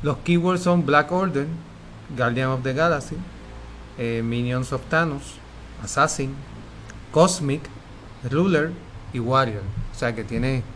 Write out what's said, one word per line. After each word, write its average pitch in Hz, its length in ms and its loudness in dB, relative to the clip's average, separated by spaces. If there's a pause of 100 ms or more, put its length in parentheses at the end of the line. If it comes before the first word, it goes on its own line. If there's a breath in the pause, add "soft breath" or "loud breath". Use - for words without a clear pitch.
los 143 140 0
keywords 175 440 4
son 175 240 6
Black 147 260 6
Order, 170 360 0 (680)
Guardian 123 340 2
of 131 140 0
the 131 100 0
Galaxy, 151 440 2 (800)
eh, 117 260 0
Minions 123 480 0
of 131 180 -2
Thanos, 160 440 0 (500)
Assassin, 139 500 0 (760)
Cosmic, 156 500 4 (680)
Ruler 160 420 4 (420)
y 127 60 -2
Warrior. 117 440 2 (300)
O - 40 -10
sea 120 180 0
que 110 80 -6
tiene 123 400 0 (120)